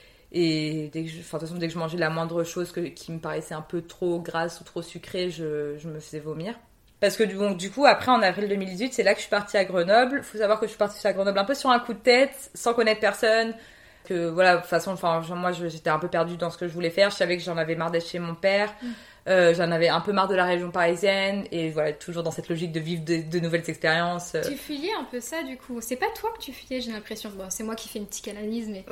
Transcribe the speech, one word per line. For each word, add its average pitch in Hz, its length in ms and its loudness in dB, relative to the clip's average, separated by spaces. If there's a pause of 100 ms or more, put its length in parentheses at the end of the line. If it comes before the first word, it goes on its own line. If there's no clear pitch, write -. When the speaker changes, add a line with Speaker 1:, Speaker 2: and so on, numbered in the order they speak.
(320)
Speaker 1:
et 156 600 0
dès 165 120 -4
que 160 60 -8
je, 160 100 -12
enfin, 170 180 -8
de 147 40 -8
toute 160 80 -6
façon, 175 100 -8
dès 170 80 0
que 160 60 -6
je 165 40 -8
mangeais 165 200 -4
la 160 120 2
moindre 165 340 0
chose 175 280 -6
que, - 80 -6
qui 165 320 -8
me 165 80 -8
paraissait 156 340 -6
un 156 80 -8
peu 170 220 -6
trop 175 360 -2
grasse 165 420 -4
ou - 20 -20
trop - 180 -10
sucrée, 180 480 -6
je, 151 480 -4
je 151 100 -12
me 156 120 -10
faisais 151 200 -12
vomir. 156 360 -8 (440)
Parce 202 160 4
que, 226 80 2
du, 196 120 0
bon, 202 160 2
du 185 180 -4
coup, 269 160 4
après, 247 260 6
en 240 100 6
avril 196 280 2
deux 202 60 0
mille 190 140 -2
dix-huit, 196 240 -4
c'est 226 100 2
là 190 100 6
que 214 60 -4
je - 40 -8
suis - 60 -12
partie 208 280 0
à 190 80 4
Grenoble. 202 580 4
Faut - 140 -14
savoir 214 220 2
que 226 60 0
je 208 40 0
suis - 100 -14
partie 202 260 0
à 196 80 2
Grenoble 196 240 0
un 196 80 4
peu 269 80 2
sur 269 160 0
un 247 100 6
coup 240 140 -6
de 196 60 -10
tête, 254 540 4
sans - 200 0
connaître 220 280 2
personne. 220 520 4 (520)
Que, 170 240 0
voilà, 180 260 6
de 170 60 2
toute - 80 -10
façon, 175 220 2
enfin, 170 360 0
je, 175 60 -8
moi, 180 180 -2
je, 175 160 -4
j'étais 165 220 -6
un 156 100 2
peu 170 80 -4
perdue 170 300 0
dans 170 120 -4
ce 165 80 -10
que 180 100 -4
je 170 60 -10
voulais 165 160 -2
faire. 190 220 4
Je - 40 -8
savais 180 220 0
que 165 60 -10
j'en 175 140 -4
avais 160 180 0
marre 160 160 -2
d'être 165 160 -2
chez - 120 -8
mon 170 140 -6
père. 196 480 0
Speaker 2:
Mm. 247 60 -10 (400)
Speaker 1:
Euh, 175 260 6
j'en 170 180 0
avais 165 180 4
un 160 100 4
peu 170 120 -2
marre 190 180 4
de 196 40 2
la 185 120 4
région 175 260 0
parisienne. 196 800 2
Et 165 180 -2
voilà, 156 240 0
toujours 170 300 -6
dans 160 80 -2
cette 160 180 -6
logique 170 220 -2
de 160 80 -2
vivre 160 240 -4
de, 165 140 0 (120)
de 170 100 0
nouvelles 165 300 0
expériences. 170 640 0
Euh. 160 80 -2
Speaker 2:
Tu 277 140 -2
fuyais 302 440 -6
un 285 40 -6
peu 247 160 -8
ça, 320 240 -6
du 269 140 -10
coup. 240 240 -10
C'est 247 160 -4
pas 415 180 -2
toi 440 200 -6
que - 60 -16
tu 277 120 -12
fuyais, 254 280 -8
j'ai 226 100 -8
l'impression. 214 460 -10
Bon, 190 120 -10
c'est 185 140 -8
moi 220 120 -6
qui - 140 -12
fais 214 100 -10
une 202 80 -8
psychanalyse, 214 600 -8
mais 196 220 -10